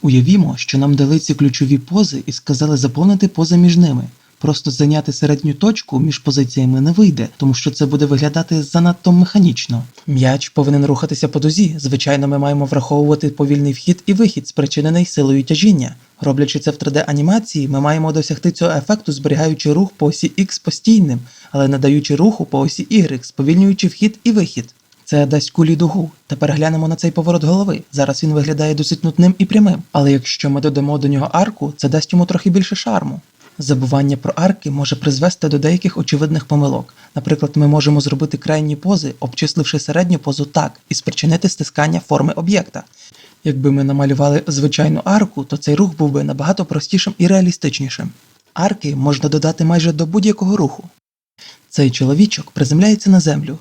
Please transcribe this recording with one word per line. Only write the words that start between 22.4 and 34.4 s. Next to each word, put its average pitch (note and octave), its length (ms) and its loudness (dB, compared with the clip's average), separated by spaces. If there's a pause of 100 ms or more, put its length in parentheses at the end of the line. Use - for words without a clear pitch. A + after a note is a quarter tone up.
по C#3 140 -4
осі - 320 -4
Y, D#3 320 2
сповільнюючи F#3 640 2
вхід G#3+ 360 -2
і A#3 80 2
вихід. E3+ 420 -2 (300)
Це D3 220 2
дасть D3 240 -2
кулі D#3+ 260 2
дугу. E3 340 -2 (160)
Тепер D3 260 -2
глянемо D#3+ 360 0
на D#3+ 80 -4
цей E3+ 140 -2
поворот E3+ 340 0
голови. F#3 380 0 (100)
Зараз C#3 300 -2
він D3+ 100 0
виглядає D3+ 420 0
досить D3+ 300 -4
нудним F3 340 4
і G3 60 2
прямим. G3+ 380 2 (100)
Але C#3+ 200 2
якщо C3+ 380 -2
ми C#3 100 0
додамо C#3+ 380 -2
до C#3 100 -2
нього C#3+ 240 -2
арку, E3+ 440 -4
це C#3+ 120 -2
дасть D3+ 240 -2
йому F3 140 4
трохи F3+ 240 -2
більше F#3+ 260 -2
шарму. E3+ 440 -6 (380)
Забування C#3 580 0
про - 200 -6
арки F3 340 -2